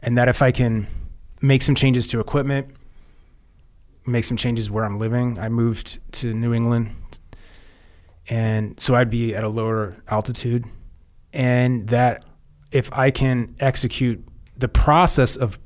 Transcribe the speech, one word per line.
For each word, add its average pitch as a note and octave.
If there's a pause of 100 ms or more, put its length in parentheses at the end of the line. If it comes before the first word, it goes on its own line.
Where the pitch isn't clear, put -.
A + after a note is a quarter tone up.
And A#2+
that B2
if B2
I B2+
can A2+ (540)
make C3+
some C#3+
changes B2+
to A#2
equipment, C#3 (1400)
make A#2+
some B2
changes A2+
where G#2+
I'm G2+
living. A#2
I G#2+
moved A#2 (200)
to A#2+
New A#2
England, A#2 (1400)
and A2
so -
I'd A#2+
be A#2
at G#2
a G#2+
lower A2 (120)
altitude. A#2+ (680)
And B2
that B2 (480)
if C3
I C3+
can B2+
execute B2+ (340)
the B2+
process D3+
of A2